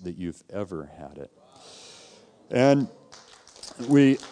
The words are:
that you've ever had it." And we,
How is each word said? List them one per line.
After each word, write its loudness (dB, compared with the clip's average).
that -12
you've -10
ever -10
had -20
it." -16
And 2
we, 6